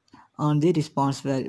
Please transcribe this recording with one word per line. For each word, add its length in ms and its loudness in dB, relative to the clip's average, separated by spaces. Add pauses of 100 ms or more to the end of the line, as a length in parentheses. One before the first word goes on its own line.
(380)
on 220 2
the 120 4
response 480 -2
var-, 280 -4